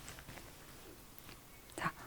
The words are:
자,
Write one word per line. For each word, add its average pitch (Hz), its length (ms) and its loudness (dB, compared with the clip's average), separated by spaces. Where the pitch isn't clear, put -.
자, - 160 10